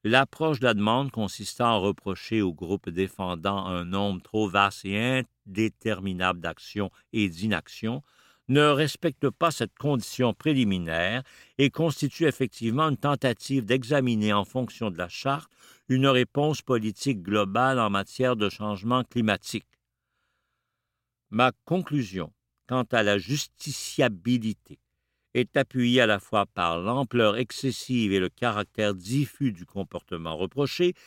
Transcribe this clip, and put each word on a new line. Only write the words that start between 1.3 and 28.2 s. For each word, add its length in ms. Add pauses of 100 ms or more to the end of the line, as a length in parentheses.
à 100
reprocher 640
au 100
groupe 380
défendant 800
un 180
nombre 380
trop 260
vaste 360
et 380 (220)
indéterminable 920
d'actions 500 (240)
et 160
d'inactions 720 (460)
ne 160
respecte 640
pas 220
cette 260
condition 560
préliminaire 880 (380)
et 100
constitue 560
effectivement 640
une 80
tentative 680
d'examiner 680
en 120
fonction 440
de 80
la 100
Charte 440 (360)
une 200
réponse 560
politique 580
globale 580
en 120
matière 440
de 140
changement 540
climatique. 640 (1600)
Ma 220 (140)
conclusion 680 (340)
quant 240
à 120
la 160
justiciabilité 1600 (560)
est 220
appuyée 440
à 60
la 120
fois 280
par 320
l'ampleur 580
excessive 760
et 60
le 100